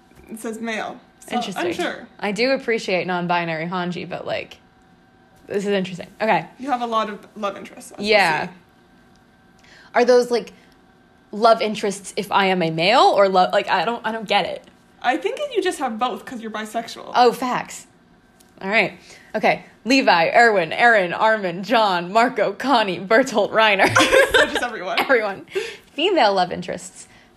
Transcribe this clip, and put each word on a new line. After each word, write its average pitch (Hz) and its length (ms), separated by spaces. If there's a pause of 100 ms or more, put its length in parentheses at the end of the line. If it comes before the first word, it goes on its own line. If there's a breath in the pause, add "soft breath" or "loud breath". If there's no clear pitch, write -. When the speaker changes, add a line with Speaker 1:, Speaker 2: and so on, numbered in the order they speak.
(300)
Speaker 1:
it 220 120
says 220 180
male. 226 400 (300)
So 220 80
Speaker 2:
Interesting. 208 300
Speaker 1:
unsure. 339 400 (120)
Speaker 2:
I 208 140
do 240 180
appreciate 220 560
non-binary 175 600
Hanji, 180 400
but, 160 200
like, 104 300 (920)
this 196 160
is 202 100
interesting. 185 340 (120)
Okay. 190 280 (100)
Speaker 1:
You 262 140
have 240 100
a 240 60
lot 220 200
of 202 280
love 202 200
interests, - 360
as - 120
you 214 100
Speaker 2:
Yeah. 180 340
Speaker 1:
see. 175 60 (1400 loud breath)
Speaker 2:
Are 240 100
those, 240 280
like, 220 220 (760 soft breath)
love 220 300
interests 214 560
if 202 140
I 196 160
am 180 160
a 160 80
male, 220 440
or 196 140
lo-, 185 240
like, - 160
I 180 160
don't, 233 200
I 220 60
don't 220 160
get 196 200
it. - 160 (400)
Speaker 1:
I - 140
think 453 200
that 587 180
you 392 60
just 359 160
have 233 220
both 233 260
'cause 240 160
you're 226 80
bisexual. 220 680
Speaker 2:
Oh, 240 160
facts. - 540 (760)
All 190 100
right. 214 240 (420 loud breath)
Okay. 185 300 (180 loud breath)
Levi, 208 520
Erwin, 208 380
Aaron, 202 400
Armin, 202 500
John, 185 480
Marco, 226 420
Connie, 220 460
Bertolt, 214 520
Reiner. 214 440
Speaker 1:
<laughs> 523 400
So 480 120
just - 160
everyone. 190 360
Speaker 2:
Everyone. 214 460 (480 loud breath)
Female 294 400
love 180 180
interests. - 560 (300 soft breath)